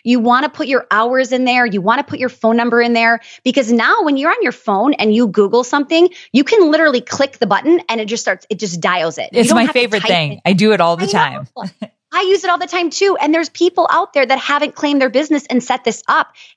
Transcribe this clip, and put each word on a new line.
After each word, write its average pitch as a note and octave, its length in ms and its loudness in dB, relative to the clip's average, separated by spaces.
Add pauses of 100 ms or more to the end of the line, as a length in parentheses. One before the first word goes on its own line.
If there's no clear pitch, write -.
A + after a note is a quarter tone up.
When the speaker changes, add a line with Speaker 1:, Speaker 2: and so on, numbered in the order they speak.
Speaker 1:
You A#3+ 160 2
wanna B3 280 2
put C4 200 -8
your C4 240 -2
hours A#3+ 400 0
in B3+ 140 0
there. B3 200 2
You G3 140 -2
wanna A#3 240 0
put - 160 -10
your B3+ 80 -2
phone A3+ 280 0
number A#3+ 240 0
in A#3+ 120 0
there, A3+ 260 2 (240)
because A#3+ 300 0
now D4+ 320 2
when C#4+ 120 0
you're D4 140 0
on A#4+ 100 -2
your D4+ 120 -2
phone A3 420 -2
and G#3+ 180 0
you A#3 140 2
Google G#3 380 0
something, E4 460 0 (220)
you C#4 120 4
can F#4 260 4
literally D4+ 300 2
click - 400 -4
the A3+ 80 0
button D#4+ 400 0
and A3+ 120 -4
it A3 40 -6
just G#3+ 180 -6
starts, F#3+ 280 -6
it F#3+ 100 -6
just E3+ 200 -8
dials E3 380 -2
it. - 140 -10
You A#3+ 80 0
Speaker 2:
It's A3 80 4
Speaker 1:
don't - 80 4
Speaker 2:
my A#3 60 4
Speaker 1:
have B3+ 100 0
to B3 80 0
Speaker 2:
favorite G#3+ 220 -2
Speaker 1:
type A3 80 -2
Speaker 2:
thing. D#3+ 240 0
Speaker 1:
it. - 120 -16
Speaker 2:
I F#3 60 2
do G#3 180 4
it G3 100 2
all E3+ 160 2
the F#3+ 220 -4
Speaker 1:
I C#3+ 160 0
know. C3+ 100 -12 (200)
Speaker 2:
time. - 260 -14
<laughs> - 0 - (240)
Speaker 1:
I F#4 140 -2
use F#4+ 160 0
it F#4 60 0
all F4+ 80 0
the F4+ 80 -8
time F4 240 -4
too. G4 280 0
And D4+ 160 0
there's E4 140 -2
people F4 420 0
out E4+ 220 -2
there C4 140 0
that C4+ 120 0
haven't C#4+ 360 -4
claimed C#4+ 260 -2
their B3+ 80 2
business D4 400 -2
and B3 160 0
set B3+ 180 -4
this - 260 -4
up. D4 260 -2 (220)